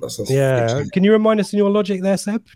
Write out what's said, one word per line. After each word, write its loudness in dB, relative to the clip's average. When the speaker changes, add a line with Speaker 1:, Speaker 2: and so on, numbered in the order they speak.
Speaker 1:
that's, -10
that's -6
Speaker 2:
Yeah. 2
Speaker 1:
good. -4
Speaker 2:
Can 0
you 6
remind 2
us -4
in -2
your 2
logic -2
there, 0
Seb? -6